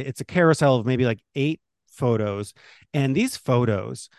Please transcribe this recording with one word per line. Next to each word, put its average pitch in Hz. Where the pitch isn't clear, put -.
it's -
a -
carousel 156
of 110
maybe, 127
like, 113
eight 143
photos, 104
and 135
these 240
photos, 120